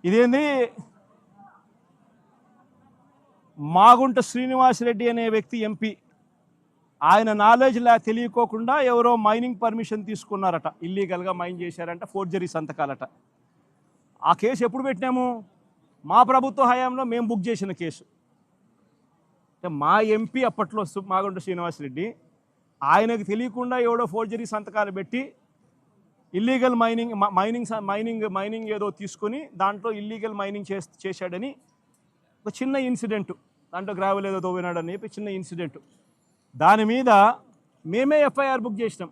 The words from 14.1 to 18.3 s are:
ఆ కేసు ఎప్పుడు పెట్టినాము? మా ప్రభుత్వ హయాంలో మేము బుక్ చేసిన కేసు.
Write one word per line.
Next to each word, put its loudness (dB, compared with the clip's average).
ఆ 8
కేసు 0
ఎప్పుడు -6
పెట్టినాము? -2
మా 8
ప్రభుత్వ 4
హయాంలో 0
మేము -2
బుక్ -2
చేసిన -4
కేసు. -10